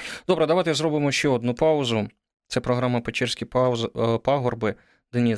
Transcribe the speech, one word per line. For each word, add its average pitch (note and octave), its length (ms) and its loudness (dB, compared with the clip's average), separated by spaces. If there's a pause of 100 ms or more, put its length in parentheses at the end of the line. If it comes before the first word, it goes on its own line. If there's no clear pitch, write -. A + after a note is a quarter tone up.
(280)
Добре, D#3+ 180 4
давайте E3 280 2
зробимо D3 380 0
ще - 180 0
одну A#2+ 240 0
паузу. B2+ 560 2 (380)
Це - 120 -2
програма B2 420 0
«Печерські A#2 440 -4
пауз-, A#2 680 0
е, - 20 -2
пагорби». A#2+ 580 -2 (380)
Дені-, A#2+ 240 0